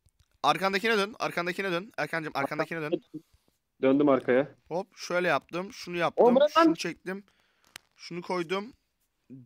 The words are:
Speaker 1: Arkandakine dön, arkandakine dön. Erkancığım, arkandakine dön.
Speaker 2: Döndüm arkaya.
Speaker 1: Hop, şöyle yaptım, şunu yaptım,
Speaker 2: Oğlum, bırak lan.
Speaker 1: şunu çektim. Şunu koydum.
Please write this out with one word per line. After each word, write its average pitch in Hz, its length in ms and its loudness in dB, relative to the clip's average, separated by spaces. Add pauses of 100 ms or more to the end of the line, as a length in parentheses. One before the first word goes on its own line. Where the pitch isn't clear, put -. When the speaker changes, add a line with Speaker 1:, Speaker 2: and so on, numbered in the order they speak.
(420)
Speaker 1:
Arkandakine 190 560 2
dön, 202 200 -2
arkandakine 175 540 -2
dön. 185 240 -4
Erkancığım, 156 400 -4
arkandakine 156 460 -4
dön. 156 200 -8 (800)
Speaker 2:
Döndüm 139 260 4
arkaya. 131 460 2 (140)
Speaker 1:
Hop, 180 280 -8
şöyle 180 320 -2
yaptım, 170 440 -2
şunu 175 240 -10
yaptım, 170 280 2
Speaker 2:
Oğlum, 240 120 8
bırak 294 200 4
lan. 330 80 6
Speaker 1:
şunu 330 120 4
çektim. 185 480 -8 (720)
Şunu 175 260 -12
koydum. 185 500 -4 (720)